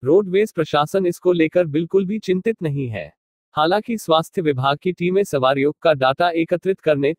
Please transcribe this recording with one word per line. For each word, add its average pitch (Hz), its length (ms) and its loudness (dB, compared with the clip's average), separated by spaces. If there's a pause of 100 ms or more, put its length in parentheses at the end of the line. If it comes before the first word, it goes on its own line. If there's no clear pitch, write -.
रोडवेज 190 500 2
प्रशासन 156 520 -2
इसको 175 260 0
लेकर 175 340 2
बिल्कुल 170 400 0
भी 208 140 -6
चिंतित 190 420 -2
नहीं 143 260 -4
है। 101 260 -10 (380)
हालांकि 196 460 0
स्वास्थ्य 165 440 0
विभाग 139 360 0
की 185 140 -4
टीमें 180 320 0
सवारियों 139 480 0 (100)
का 165 120 4
डाटा 139 360 2
एकत्रित 170 500 -2
करने, 143 400 0